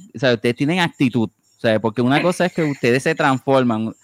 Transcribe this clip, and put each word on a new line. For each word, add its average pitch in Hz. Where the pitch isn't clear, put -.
o -
sea, 127
ustedes 120
tienen 156
actitud, 127
o -
sea, 110
porque 113
una 139
cosa 175
es 180
que 175
ustedes 135
se 160
transforman, 131